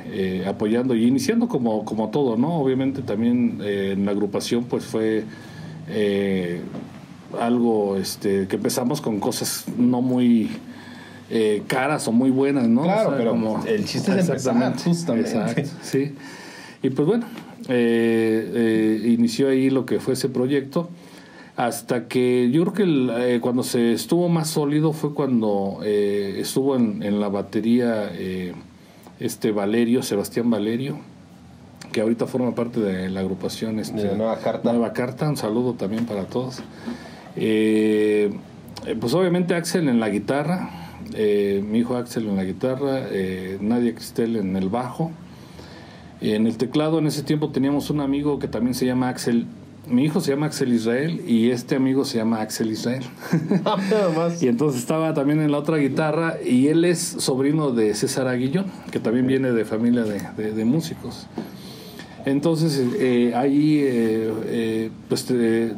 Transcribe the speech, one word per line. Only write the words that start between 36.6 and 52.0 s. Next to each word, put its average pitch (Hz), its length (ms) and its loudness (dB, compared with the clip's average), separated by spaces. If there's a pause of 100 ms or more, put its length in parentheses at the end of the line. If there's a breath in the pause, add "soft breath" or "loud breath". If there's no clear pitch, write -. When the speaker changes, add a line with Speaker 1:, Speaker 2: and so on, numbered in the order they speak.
Speaker 1:
Eh, 107 960 4 (560)
eh, - 120 -4
pues 120 140 -2
obviamente 180 400 2
Axel 170 360 0
en 120 100 4
la 110 100 2
guitarra, 147 600 -2 (420 loud breath)
eh, 101 560 2
mi 110 100 2
hijo 120 160 0
Axel 120 320 -4
en 101 80 0
la 95 100 0
guitarra, 131 560 -2 (100)
eh, 92 500 -4
Nadia 117 320 0
Cristel 117 440 -2
en 95 180 -2
el 95 140 0
bajo. 127 420 -4 (1080 loud breath)
En 110 280 0
el 113 100 -2
teclado 151 400 0
en 151 80 0
ese 147 160 -2
tiempo 151 280 0
teníamos 139 420 0
un 147 80 0
amigo 143 400 0
que 131 80 -4
también 120 260 0
se 127 140 0
llama 127 220 0
Axel, 120 360 0 (440)
mi 123 160 4
hijo 156 160 2
se 139 100 0
llama 147 140 0
Axel 139 280 0
Israel 120 540 0
y 117 220 4
este 123 260 0
amigo 131 300 2